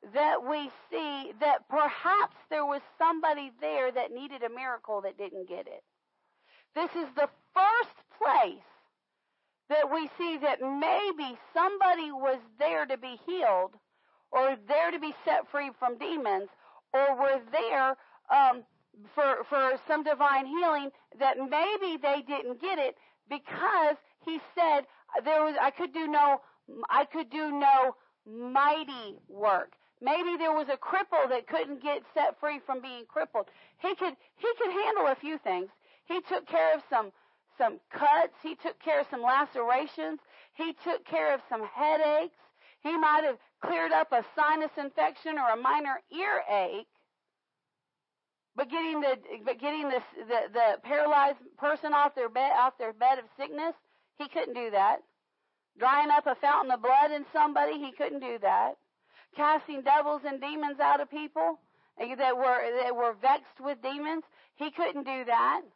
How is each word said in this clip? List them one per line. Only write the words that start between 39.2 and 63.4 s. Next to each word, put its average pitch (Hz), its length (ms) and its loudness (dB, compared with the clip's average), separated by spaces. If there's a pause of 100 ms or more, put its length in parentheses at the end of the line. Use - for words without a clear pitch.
lacerations. 277 1000 0 (340)
He 320 200 -6 (100)
took 339 220 -4
care 311 280 0
of 269 140 -4
some 220 260 -6
headaches. 302 600 2 (460)
He 320 140 -4
might 311 280 4
have 262 140 -2 (260)
cleared 330 280 0
up 320 200 2
a 233 120 2 (120)
sinus 311 420 2
infection 302 580 -4
or 262 160 2
a 226 80 -2
minor 277 400 0 (120)
earache. 226 720 -2 (1700)
But 240 160 -4
getting 320 300 -4
the, 269 160 0 (280)
but 233 160 -6
getting 294 280 -4
this, 254 140 -2 (140)
the, 220 360 -4
the 233 140 2 (160)
paralyzed 294 560 2 (200)
person 302 340 -2
off 285 220 4
their 240 140 -2
bed, 254 300 0
off 254 200 2
their 226 140 -6
bed 247 260 2
of 240 60 -12 (120)
sickness, 302 380 -6 (440)
he 294 100 -10
couldn't 285 260 -4
do 233 160 -6
that. 202 280 4 (800)
Drying 285 320 4
up 294 160 4
a 269 140 2
fountain 285 320 2
of 233 100 -2
blood 269 320 6
in 294 180 -6
somebody, 302 460 2
he 277 140 -10
couldn't 285 280 -4
do 240 220 -8
that. 202 320 2 (600)
Casting 294 460 0
devils 294 440 2
and 269 140 -8
demons 285 400 -6
out 285 200 4
of 277 100 -6
people 311 500 -4 (380)
that 254 380 -2
were, 247 220 2 (240)
that 247 140 -2
were 233 240 0
vexed 277 400 0